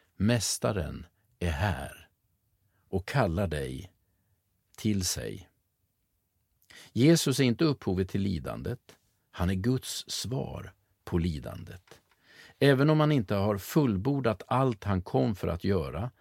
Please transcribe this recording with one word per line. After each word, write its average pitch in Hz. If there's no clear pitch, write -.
Mästaren 101
är 87
här 73
och 95
kallar 101
dig 67
till 98
sig. 57
Jesus 143
är 139
inte 120
upphovet 95
till 101
lidandet. 76
Han 90
är 98
Guds 120
svar -
på -
lidandet. -
Även 139
om 156
han 151
inte 113
har 101
fullbordat 120
allt 127
han 101
kom 127
för 87
att 85
göra, 87